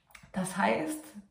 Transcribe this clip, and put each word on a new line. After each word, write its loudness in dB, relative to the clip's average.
Das -2
heißt, 2